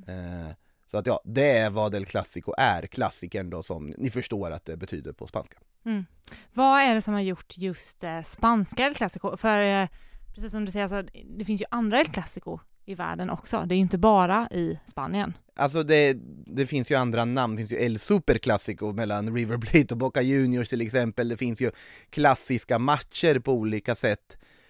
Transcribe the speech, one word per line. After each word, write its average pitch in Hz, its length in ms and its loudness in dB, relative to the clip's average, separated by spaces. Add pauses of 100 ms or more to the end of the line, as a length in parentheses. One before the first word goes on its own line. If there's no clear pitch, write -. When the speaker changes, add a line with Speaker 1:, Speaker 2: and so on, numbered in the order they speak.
Speaker 1:
Eh, 87 460 -10 (320)
så 104 120 -6
att 98 80 -4
ja, - 180 0
det 131 340 2
är 110 120 2
vad 104 240 0
El 98 120 -4
Clasico - 520 -6
är, 95 280 2
klassikern 92 640 -6
då, 85 120 -8
som 80 240 -8
ni - 240 -6
förstår 104 400 -6
att 78 140 -10
det 82 120 -10
betyder 82 360 -10
på - 140 -16
spanska. - 320 -10 (280)
Speaker 2:
Mm. 208 200 -4 (460)
Vad 269 280 6
är 254 140 4
det 220 80 2
som 214 120 -2
har 202 60 0
gjort 190 380 -6
just, - 460 -8
eh, 165 180 -8
spanska 226 640 2
El 285 80 -2
Clasico? - 420 -4
För, 214 240 2
eh, 196 280 2 (460)
precis 214 160 -8
som 214 140 -4
du 190 80 -6
säger, 202 120 -2
alltså, 196 400 -6
det 208 200 -10
finns 202 160 -2
ju - 100 -6
andra 233 300 2
El 320 80 2
Clasico 165 500 -8 (260)
i 196 100 -12
världen 170 360 -6
också. 170 360 -2
Det 175 80 0
är - 20 4
ju 190 60 6
inte 185 160 2
bara 202 520 6
i 165 360 -2
Spanien. 170 500 -4 (180)
Speaker 1:
Alltså, 147 280 0
det, 147 340 6 (300)
det 131 200 -2
finns 131 240 -2
ju 147 40 4
andra 120 300 2
namn. 120 320 0
Det 110 40 -4
finns 110 120 -8
ju - 40 -2
El 117 220 0
Superclásico 110 920 0
mellan 107 440 -2
River 120 220 -2
Plate 120 360 4
och 117 40 -4
Boca 127 240 0
Juniors 127 460 2
till 120 120 -2
exempel. 117 480 0
Det 117 80 -4
finns 120 240 -4
ju 120 100 0 (400)
klassiska 131 680 4
matcher 139 600 2
på 135 140 0
olika 110 420 0
sätt. - 440 -2 (320)